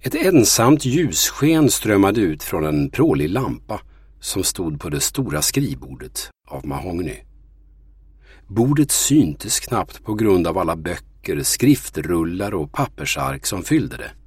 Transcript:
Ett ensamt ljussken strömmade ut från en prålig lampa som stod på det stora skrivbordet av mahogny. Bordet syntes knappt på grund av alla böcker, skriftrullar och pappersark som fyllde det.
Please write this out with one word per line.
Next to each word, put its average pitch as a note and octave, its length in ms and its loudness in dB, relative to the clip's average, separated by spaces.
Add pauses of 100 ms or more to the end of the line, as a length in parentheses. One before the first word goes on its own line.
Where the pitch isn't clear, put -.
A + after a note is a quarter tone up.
Ett - 140 -4
ensamt D3 680 4
ljussken D3 840 2
strömmade G#2 520 4
ut D#2 220 0
från D#2+ 220 -4
en D2 240 0
prålig D#2 400 2
lampa A2 520 -4 (380)
som - 240 -4
stod D#2+ 360 -4
på F2+ 100 -8
det D2 100 -2
stora C#3+ 420 -2
skrivbordet - 880 -6 (180)
av - 200 -12
mahogny. F2+ 480 -6 (1300)
Bordet C#3 440 2
syntes - 680 2
knappt - 440 -6
på A2 100 -6
grund G2 340 4
av E2 100 0
alla E2 180 0
böcker, D#2+ 680 -8
skriftrullar F2 1080 0
och D2+ 180 -4
pappersark C3+ 760 -4
som F#2 180 -6
fyllde D3 340 0
det. - 140 -12 (160)